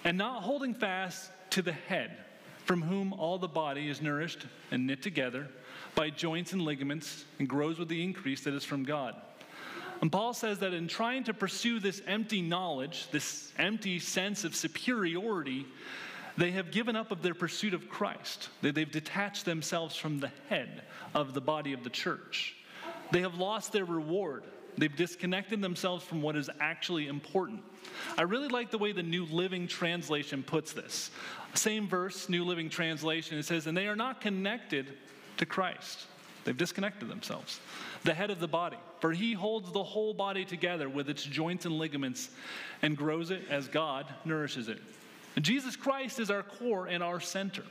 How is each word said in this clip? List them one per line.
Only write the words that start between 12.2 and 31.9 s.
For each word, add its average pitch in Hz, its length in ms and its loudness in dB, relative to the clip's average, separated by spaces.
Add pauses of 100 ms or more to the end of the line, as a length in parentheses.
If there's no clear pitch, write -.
knowledge, 165 680 0
this - 480 -2
empty 190 400 2
sense 196 440 0
of 160 120 0
superiority, 170 1120 0 (680)
they 175 140 6
have 180 220 0
given 220 240 2
up 226 160 -2
of 175 100 -4
their 170 140 2
pursuit 175 400 0
of 160 120 -4
Christ. - 600 -4 (140)
They, 143 80 6
they've 151 200 2
detached 196 540 -2
themselves 165 500 0
from 156 220 0
the 139 140 -2 (180)
head 120 320 -2 (320)
of 139 220 2
the 139 60 0
body 147 320 0
of 123 100 -6
the 120 80 -6
church. - 640 -2 (560)
They 175 100 6
have 180 160 0
lost 196 340 0
their 196 140 4
reward. 165 580 0 (320)
They've 147 200 4
disconnected 185 680 0
themselves 180 420 0
from 160 200 0
what 151 120 2
is 139 140 0 (100)
actually 160 460 0
important. 147 580 0 (540)
I 160 60 6
really 240 240 2
like 240 240 2
the 220 80 2
way 208 140 4
the 180 100 0
New 170 220 2
Living 175 420 2
Translation 151 760 0
puts 151 320 0
this. - 380 -4 (420)
Same 214 340 4
verse, 185 400 0